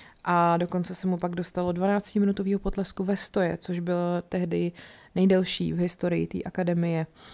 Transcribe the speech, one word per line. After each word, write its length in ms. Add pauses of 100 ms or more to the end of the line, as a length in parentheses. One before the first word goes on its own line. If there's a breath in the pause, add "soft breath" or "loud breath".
(240 loud breath)
a 340
dokonce 380
se 120
mu 100
pak 180
dostalo 360
dvanáctiminutového 880
potlesku 440
ve 120
stoje, 420
což 220
byl 180 (320)
tehdy 420 (440 loud breath)
nejdelší 580
v 40
historii 500
té 140
akademie. 680 (260 loud breath)